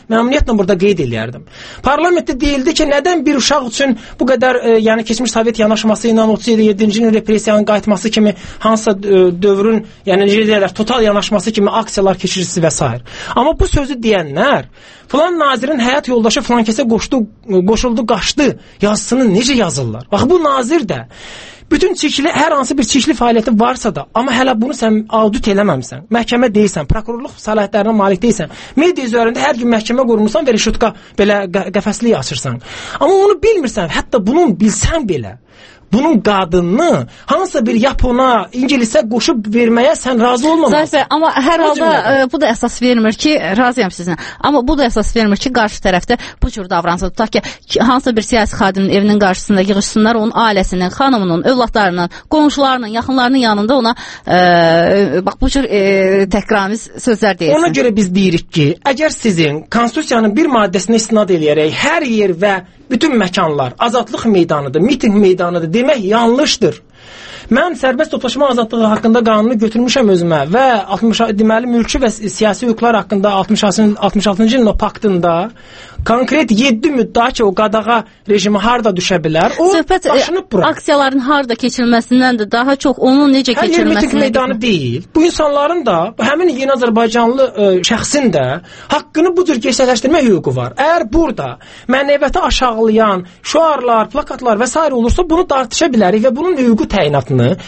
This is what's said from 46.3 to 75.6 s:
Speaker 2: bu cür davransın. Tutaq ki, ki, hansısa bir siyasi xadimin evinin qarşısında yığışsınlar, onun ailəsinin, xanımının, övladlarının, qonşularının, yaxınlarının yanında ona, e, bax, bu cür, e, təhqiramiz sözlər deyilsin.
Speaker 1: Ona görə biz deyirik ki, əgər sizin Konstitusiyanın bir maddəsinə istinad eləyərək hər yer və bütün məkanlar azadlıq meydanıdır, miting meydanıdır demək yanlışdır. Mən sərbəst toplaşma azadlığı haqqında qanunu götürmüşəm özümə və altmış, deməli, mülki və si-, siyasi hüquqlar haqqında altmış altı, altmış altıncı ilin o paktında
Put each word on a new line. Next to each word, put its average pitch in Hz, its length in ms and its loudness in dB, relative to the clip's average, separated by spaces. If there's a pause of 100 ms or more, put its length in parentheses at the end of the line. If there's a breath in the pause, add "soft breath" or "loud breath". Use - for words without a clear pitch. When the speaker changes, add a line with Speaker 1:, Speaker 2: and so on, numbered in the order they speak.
Speaker 2:
bu 254 80 0
cür 196 180 -10
davransın. 175 400 -2
Tutaq 214 280 -4
ki, - 40 -2 (260 loud breath)
ki, - 120 -2
hansısa 247 360 2
bir 220 60 -2
siyasi 208 340 -2
xadimin 190 340 0
evinin 208 300 2
qarşısında 190 420 0
yığışsınlar, 214 540 0
onun 220 160 -2
ailəsinin, 190 600 0
xanımının, 196 520 0
övladlarının, 208 640 0 (200 loud breath)
qonşularının, 277 580 0
yaxınlarının 247 500 0 (100)
yanında 214 300 2
ona, 233 180 0 (320 loud breath)
e, 175 1000 4
bax, 202 160 -4
bu 262 80 0
cür, 277 140 0
e, 214 160 -2 (480)
təhqiramiz 202 640 -2 (100)
sözlər 208 400 0
deyilsin. 285 200 2
Speaker 1:
Ona 339 120 0
görə 247 240 0
biz 185 200 0
deyirik 185 360 0
ki, 147 160 2 (180)
əgər 285 240 0
sizin 160 640 -2
Konstitusiyanın 233 640 0
bir 311 160 2
maddəsinə 208 480 0
istinad 214 300 0
eləyərək 156 420 2
hər 311 400 -2
yer 202 240 0
və 196 200 0 (340 loud breath)
bütün 262 300 0
məkanlar 156 600 -2
azadlıq 240 460 -2
meydanıdır, 165 540 0
miting 240 360 0
meydanıdır 175 600 0
demək 269 300 2
yanlışdır. 226 720 0 (720 loud breath)
Mən 285 280 0
sərbəst 269 320 0
toplaşma 269 400 -2
azadlığı 233 400 -2
haqqında 226 320 2
qanunu 220 380 2
götürmüşəm 226 500 2
özümə 170 280 2 (120)
və 240 120 2 (320)
altmış, 220 240 0 (200)
deməli, 220 320 2
mülki 233 320 0
və 233 80 2
si-, 208 180 -8
siyasi 214 380 -2
hüquqlar 233 280 0
haqqında 202 360 0
altmış 196 320 0
altı, 208 220 2 (120)
altmış 202 300 -2
altıncı 220 300 2
ilin 240 80 4
o 202 120 2
paktında 185 760 -2 (540 loud breath)